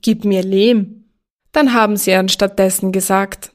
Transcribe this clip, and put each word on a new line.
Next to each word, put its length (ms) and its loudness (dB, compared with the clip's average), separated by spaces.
„Gib 240 -2
mir 160 0
Lehm“, 680 0
dann 220 2
haben 240 2
sie 180 0
anstattdessen 760 -2
gesagt 640 -4